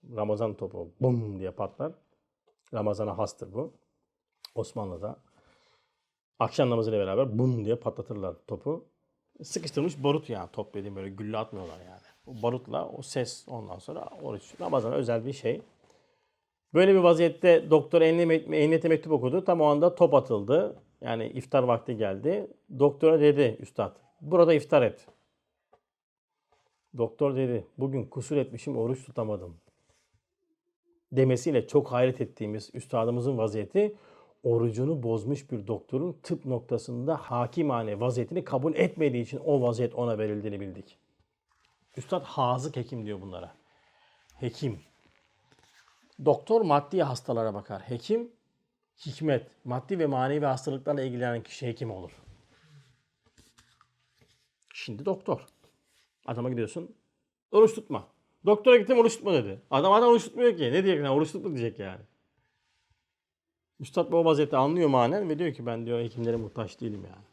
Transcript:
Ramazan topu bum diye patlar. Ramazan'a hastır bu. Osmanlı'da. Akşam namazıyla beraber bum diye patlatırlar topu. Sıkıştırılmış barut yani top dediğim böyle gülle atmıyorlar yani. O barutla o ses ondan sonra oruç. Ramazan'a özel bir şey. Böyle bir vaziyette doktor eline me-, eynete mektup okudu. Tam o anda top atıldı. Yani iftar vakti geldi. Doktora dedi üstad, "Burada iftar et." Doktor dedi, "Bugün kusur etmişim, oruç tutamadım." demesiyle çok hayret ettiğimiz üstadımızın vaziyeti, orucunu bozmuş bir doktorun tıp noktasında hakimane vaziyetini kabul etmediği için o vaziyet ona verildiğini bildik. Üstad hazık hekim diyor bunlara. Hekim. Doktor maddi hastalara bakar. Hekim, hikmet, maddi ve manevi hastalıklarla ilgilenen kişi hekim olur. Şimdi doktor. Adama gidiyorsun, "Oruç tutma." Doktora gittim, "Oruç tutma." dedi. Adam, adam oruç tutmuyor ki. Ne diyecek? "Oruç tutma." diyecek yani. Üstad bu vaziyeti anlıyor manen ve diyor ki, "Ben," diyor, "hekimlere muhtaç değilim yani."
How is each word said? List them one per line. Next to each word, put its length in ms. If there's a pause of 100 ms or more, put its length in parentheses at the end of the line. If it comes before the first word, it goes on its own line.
(160)
Ramazan 380
topu 380 (100)
bum 380
diye 120
patlar. 400 (800)
Ramazan'a 440
hastır 360
bu. 200 (800)
Osmanlı'da. 640 (1200)
Akşam 300
namazıyla 300
beraber 400
bum 260
diye 100
patlatırlar 600 (120)
topu. 380 (580)
Sıkıştırılmış 600
barut 260
yani 240
top 200
dediğim 220
böyle 140
gülle 280
atmıyorlar 420
yani. 220 (240)
O 180
barutla 460
o 120
ses 460
ondan 320
sonra 300 (120)
oruç. 400
Ramazan'a 340
özel 300
bir 80
şey. 280 (1120)
Böyle 200
bir 60
vaziyette 680
doktor 320
eline 220
me-, 320
eynete 320
mektup 240
okudu. 320
Tam 180
o 40
anda 300
top 180
atıldı. 680 (180)
Yani 260
iftar 360
vakti 340
geldi. 500 (320)
Doktora 400
dedi 400
üstad, 360 (260)
"Burada 320
iftar 280
et." 260 (1900)
Doktor 380
dedi, 320 (100)
"Bugün 280
kusur 320
etmişim, 400
oruç 280
tutamadım." 520 (1500)
demesiyle 560
çok 240
hayret 300
ettiğimiz 520
üstadımızın 640
vaziyeti, 580 (480)
orucunu 600
bozmuş 480
bir 160
doktorun 460 (100)
tıp 220
noktasında 720
hakimane 840
vaziyetini 440
kabul 320
etmediği 480
için 220
o 160
vaziyet 340
ona 220
verildiğini 420
bildik. 380 (1000)
Üstad 260
hazık 520
hekim 300
diyor 160
bunlara. 340 (800)
Hekim. 440 (1500)
Doktor 360
maddi 420
hastalara 500
bakar. 280
Hekim, 500 (760)
hikmet, 420 (180)
maddi 340
ve 60
manevi 400
hastalıklarla 560
ilgilenen 420
kişi 240
hekim 240
olur. 200 (2500)
Şimdi 320
doktor. 400 (800)
Adama 240
gidiyorsun, 460 (560)
"Oruç 240
tutma." 320 (380)
Doktora 320
gittim, 220
"Oruç 160
tutma." 180
dedi. 280 (100)
Adam, 220
adam 160
oruç 140
tutmuyor 340
ki. 60
Ne 200
diyecek? 260
"Oruç 220
tutma." 180
diyecek 300
yani. 220 (1800)
Üstad 320
bu 140
vaziyeti 320
anlıyor 320
manen 400
ve 100
diyor 140
ki, 120
"Ben," 200
diyor, 140
"hekimlere 360
muhtaç 460
değilim 220
yani." 300